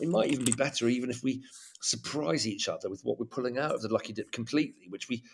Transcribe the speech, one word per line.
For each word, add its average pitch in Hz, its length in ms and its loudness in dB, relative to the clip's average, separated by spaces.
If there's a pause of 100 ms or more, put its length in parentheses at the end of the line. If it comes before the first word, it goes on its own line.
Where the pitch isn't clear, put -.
it 160 60 0
might 170 220 4
even 127 140 0
be 120 80 6
better 127 360 2
even 127 200 2
if 120 140 -6
we 131 200 0 (380)
surprise 151 680 0
each 107 220 -2
other 87 220 -2
with 98 140 -8
what 117 140 2
we're 117 80 -2
pulling 123 300 -2
out 143 180 0
of - 60 -2
the 110 80 -4
Lucky 113 240 2
Dip 107 200 -6
completely, 120 580 0
which 95 180 -8
we 120 140 -2 (120)